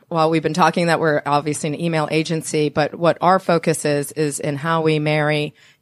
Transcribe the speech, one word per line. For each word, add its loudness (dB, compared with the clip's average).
well, 2
we've 2
been 0
talking 2
that 2
we're 2
obviously -2
an -6
email 0
agency, -2
but -2
what 0
our 4
focus 0
is, -2
is -2
in -4
how -2
we 2
marry 0